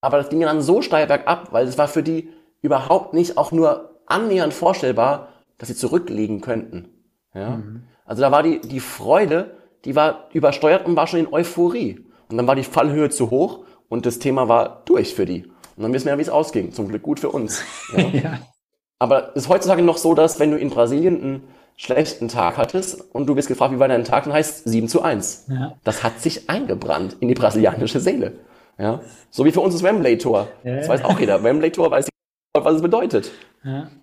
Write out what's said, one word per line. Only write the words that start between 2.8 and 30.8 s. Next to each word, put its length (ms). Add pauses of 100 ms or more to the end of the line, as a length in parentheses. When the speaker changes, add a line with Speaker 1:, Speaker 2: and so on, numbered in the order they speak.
Speaker 1:
nicht 240
auch 140
nur 560
annähernd 460
vorstellbar, 760 (300)
dass 100
sie 60
zurückliegen 680
könnten, 480 (440)
ja. 180
Speaker 2:
Mhm. 320 (200)
Speaker 1:
Also 200
da 80
war 120
die, 160
die 220
Freude, 760 (300)
die 100
war 380
übersteuert 520
und 100
war 120
schon 140
in 120
Euphorie. 720 (240)
Und 80
dann 80
war 100
die 80
Fallhöhe 460
zu 220
hoch 340 (240)
und 160
das 140
Thema 280
war 380
durch 300
für 100
die. 200 (300)
Und 80
dann 80
wissen 140
wir, 140
wie 20
es 80
ausging. 420
Zum 160
Glück 140
gut 180
für 120
uns. 320 (140)
Speaker 2:
<laughs> 180
Speaker 1:
Ja. 40 (100)
Speaker 2:
Ja. 300 (600)
Speaker 1:
Aber 360
es 80
ist 60
heutzutage 320
noch 160
so, 160
dass 260
wenn 120
du 80
in 100
Brasilien 540
einen 200 (340)
schlechten 500
Tag 300
hattest 440 (140)
und 100
du 100
wirst 120
gefragt, 260
„Wie 60
war 80
dein 160
Tag?“, 220
dann 80
heißt 340
es 40
sieben 160
zu 140
eins. 480
Speaker 2:
Ja. 240 (100)
Speaker 1:
Das 200
hat 180
sich 260
eingebrannt 720
in 80
die 60
brasilianische 680
Seele. 340 (440)
Ja. 240 (300)
So 140
wie 60
für 100
uns 120
das 80
Wembley-Tor. 680 (160)
Speaker 2:
Ja. 120
Speaker 1:
Das 140